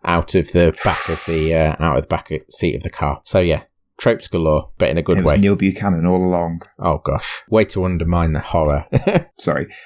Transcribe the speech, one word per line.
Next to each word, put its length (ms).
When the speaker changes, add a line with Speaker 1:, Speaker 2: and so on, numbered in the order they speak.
Speaker 1:
out 300
of 200
the 300
back 260
of 180
the, 260
uh, 260
out 180
of 60
the 40
back 240
seat 260
of 80
the 60
car. 340
So 160
yeah, 240
tropes 280
galore, 520
but 100
in 80
a 60
good 160
Speaker 2:
It 40
was 100
Speaker 1:
way. 60
Speaker 2:
Neil 160
Buchanan 520
all 180
along. 360
Speaker 1:
Oh 260
gosh, 440
way 160
to 200
undermine 480
the 60
horror. 520
<laughs> 460
Speaker 2:
Sorry. 300